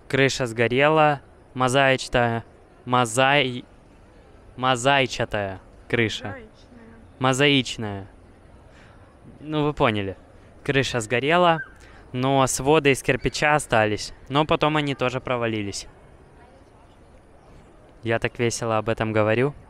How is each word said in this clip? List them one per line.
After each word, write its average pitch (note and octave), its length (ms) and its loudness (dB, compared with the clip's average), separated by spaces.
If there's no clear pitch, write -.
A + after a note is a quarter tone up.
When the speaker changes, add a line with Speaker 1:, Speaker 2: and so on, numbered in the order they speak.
Speaker 1:
крыша C3 380 0
сгорела. C#3 760 2
Мозаичная. B2+ 920 0
Мозаи-, B2+ 800 0
мозаичатая B2 1040 0
крыша. A2+ 340 -2
Speaker 2:
Мозаичная. G#2 220 -12
Speaker 1:
Мозаичная. B2+ 880 0
Ну, D3+ 240 -2
вы D3 100 -2
поняли. G#2 420 0
Крыша C3 360 0
сгорела, D#3 600 2
но C3 340 2
своды C#3+ 460 2
из B2 100 -2
кирпича D3 520 0
остались. G#2+ 580 0
Но C#3+ 160 2
потом D#3 320 0
они C#3+ 180 -2
тоже B2+ 260 -4
провалились. A2+ 680 -4
Я A2+ 160 -2
так - 200 -6
весело A#2 380 0
об G#2+ 140 -2
этом A2 220 -2
говорю. A2 420 2